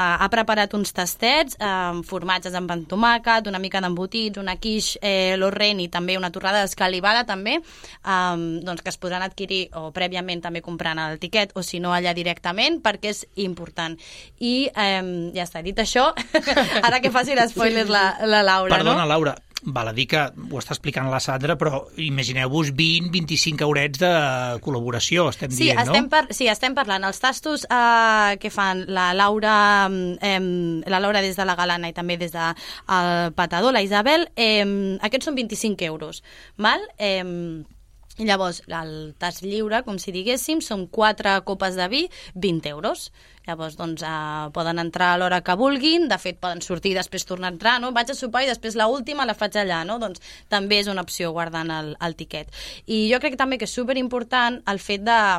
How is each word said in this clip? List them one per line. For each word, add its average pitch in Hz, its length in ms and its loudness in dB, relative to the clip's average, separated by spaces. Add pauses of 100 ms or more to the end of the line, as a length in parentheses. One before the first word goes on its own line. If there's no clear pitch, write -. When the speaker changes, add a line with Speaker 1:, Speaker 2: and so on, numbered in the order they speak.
(180)
Speaker 1:
ha 190 160 2
preparat 214 400 2
uns 208 240 -2
tastets, 247 640 0
eh, 214 80 -2
amb 180 420 -2
formatges 180 480 -2
amb 180 140 -4
pan 170 180 -2
tomàquet, 233 640 2
una 185 100 -4
mica 190 240 -2
d'embotits, 196 560 -4
una 185 160 -4
quiche, 214 480 -2
eh, 190 320 2
lorraine 196 480 2
i 170 80 -8
també 180 240 -2
una 180 160 -4
torrada 196 320 0
d'escalivada, 185 640 0
també, 214 300 -2
em, 180 880 -2 (180)
doncs, 175 160 -8
que 190 80 -8
es - 80 -6
podran 180 240 -6
adquirir 190 460 -4 (100)
o 160 160 -10
prèviament 180 480 -4
també 170 240 -8
comprant 165 400 -4
el 156 160 -8
tiquet, 202 320 -2
o 190 80 -6
si 180 180 -8
no, 175 140 0
allà 175 240 0
directament, 180 640 -2
perquè 208 320 0
és - 140 -12 (180)
important. 165 480 -6 (460)
I, 247 340 0
em, 190 400 0 (240)
ja 175 80 -2
està, 170 160 -10
dit 185 160 -6
això, 247 320 4 (400)
<laughs> 240 320 2
ara 240 180 6
que 247 140 2
faci 254 240 2
l'espoiler 226 480 2
Speaker 2:
Sí, 202 60 0
sí, - 20 4
sí. - 0 -
Speaker 1:
la, 196 220 4 (100)
la 214 160 6
Laura, 190 320 4
Speaker 3:
Perdona, 170 300 4
Speaker 1:
no? 151 100 2
Speaker 3:
Laura, 156 220 2 (300)
val 123 240 -2
a 110 80 -4
dir 135 80 2
que 156 140 2
ho 143 420 -4
està - 140 -6
explicant 135 340 -4
la 131 100 0
Sandra, 139 380 0
però 135 300 -2 (100)
imagineu-vos 135 800 0
vint, 165 320 2
vint-i-cinc 160 560 0
eurets 143 320 2
de 180 140 4 (500)
col·laboració, 123 720 0
estem 139 180 -6
Speaker 1:
Sí, 127 220 0
Speaker 3:
dient, - 100 2
Speaker 1:
estem 247 240 2
Speaker 3:
no? 277 60 -8
Speaker 1:
par-, 311 180 4
sí, 247 220 -2
estem 262 260 -2
parlant. 196 300 0
Els 196 160 -4
tastos, 269 420 -2
eh, 226 720 6
que 214 160 -6
fan 190 300 0 (100)
la 185 140 4 (100)
Laura, 214 380 4 (320)
em, 180 1000 0
la 185 160 2
Laura 202 240 2
des 190 140 -2
de 190 100 0
la 180 80 2
Galana 175 320 0
i 165 80 -10
també 175 240 -4
des 170 140 -6
de 165 160 0 (420)
el 175 400 2
Patador, 180 400 2
la 226 80 4
Isabel, 208 540 2
em, 202 640 2
aquests 262 300 -2
són 254 80 -2
vint-i-cinc 214 420 -2
euros, 156 400 -6 (360)
val? 254 280 2 (140)
Em, 175 640 -4 (500)
i 220 160 -8
llavors, 190 400 0
el 156 480 -10
tast 175 260 -6
lliure, 214 400 -2
com 202 160 -8
si 190 140 -8
diguéssim, 247 480 -2
són 196 260 -6
quatre 214 540 2
copes 190 340 -4
de 180 140 0
vi, 285 160 -2 (300)
vint 175 340 0
euros. 165 400 -6 (340)
Llavors, 160 340 -8
doncs, 165 240 -8
eh, 151 440 -6 (100)
poden 165 260 -2
entrar 175 320 2
a 175 60 2
l'hora 180 260 2
que 180 80 0
vulguin, 277 560 2
de 196 80 2
fet, 180 240 -8
poden 175 240 -6
sortir 185 300 -2
i - 20 0
després 185 320 -6
tornar 185 220 -6
a - 20 -6
entrar, 202 240 2
no? 240 160 -6
Vaig 240 160 0
a 277 80 -6
sopar 247 240 -2
i 277 80 0
després 220 240 -4
la 220 160 2
última 277 380 -2
la 214 100 -2
faig 202 240 -2
allà, 175 240 -2
no? 220 160 -6
Doncs 190 220 -8 (260)
també 202 320 2
és 202 80 -2
una 190 160 -2
opció 175 260 -4
guardant 165 380 -4
el, 156 220 -6 (100)
el 170 160 -4
tiquet. 151 320 -12 (380)
I 220 240 2
jo 247 100 4
crec 285 160 0
també 262 240 0
que 214 60 -4
és - 80 -10
superimportant 247 880 0
el 196 160 -2
fet 202 240 -4
de... 233 140 6 (180)